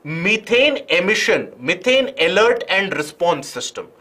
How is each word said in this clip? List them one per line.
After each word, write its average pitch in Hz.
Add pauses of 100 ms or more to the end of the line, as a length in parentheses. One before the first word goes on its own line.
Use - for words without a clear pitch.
methane 214 (100)
emission, 180
methane 180
alert 202
and 190
response 151
system. - (120)